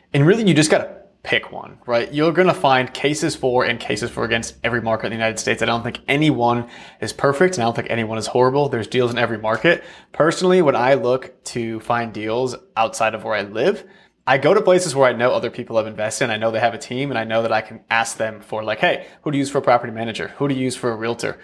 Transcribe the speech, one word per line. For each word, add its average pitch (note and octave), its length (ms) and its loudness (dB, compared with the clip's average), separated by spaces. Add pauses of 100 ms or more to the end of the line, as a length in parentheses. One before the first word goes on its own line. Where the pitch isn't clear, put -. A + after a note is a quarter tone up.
(140)
And C#3+ 140 4
really, G#3+ 200 4
you E3+ 60 6
just D#3 160 4
gotta - 200 2 (340)
pick - 280 -2
one, - 360 -16
right? A#2+ 260 -2
You're D#3 180 2
gonna F3 220 4
find C3 400 2
cases D3+ 420 0
for B2 300 0
and A#2+ 140 -2
cases A#2 320 -6
for A#2 140 -6
against A2+ 380 -4
every A#2 180 0
market A2 260 -2
in G#2 40 -4
the A2+ 60 -8
United A2 220 -2
States. A2+ 240 0
I - 20 0
don't A#2 180 0
think A#2+ 240 -8
anyone A#2+ 600 2 (340)
is A2 100 -6
perfect, F3+ 440 2
and A#2 80 -2
I - 20 2
don't A#2 100 0
think A#2 140 -6
anyone A2 300 -4
is G#2+ 80 -6
horrible. C3 420 2
There's A#2 180 -4
deals B2 240 0
in A#2 60 -4
every A2+ 220 -2
market. A2+ 440 2 (280)
Personally, F3+ 500 4
when C#3 140 4
I B2 180 4
look B2+ 520 -2
to A2+ 340 -6
find A#2 340 -4
deals A2+ 420 -4 (220)
outside A2 380 0
of G#2 80 -8
where A2 100 -4
I G#2 80 -2
live, A2 440 -2 (440)
I C#3 80 4
go D3 160 4
to G#3 80 4
places F3+ 320 2
where C3+ 140 4
I A#2+ 60 2
know A#2+ 180 2
other A2+ 180 0
people A#2 280 -4
have G#2+ 100 0
invested, G#2+ 380 -4
and A2+ 80 -2
I - 20 -4
know A2+ 160 -2
they A2 80 -2
have A2+ 140 0
a G#2+ 40 -10
team, C3 340 -6
and A#2+ 60 -4
I A2+ 60 -2
know A2+ 200 -2
that A2+ 100 0
I A2 80 0
can - 180 -14 (100)
ask A#2 280 0
them G#2+ 240 -6
for, G#2+ 200 -8
like, G#2+ 180 -4
"Hey, D#3+ 280 0 (140)
who D#3 100 -4
do C#3 60 -2
you C#3 40 0
use C#3 80 -2
for C#3+ 100 -2
a - 20 -6
property A#2+ 320 2
manager? A2 420 -8
Who B2+ 140 -2
do C3 40 0
you C3 60 -4
use C3 160 -2
for A#2+ 160 -4
a G#2+ 60 -6
realtor? A2+ 460 -6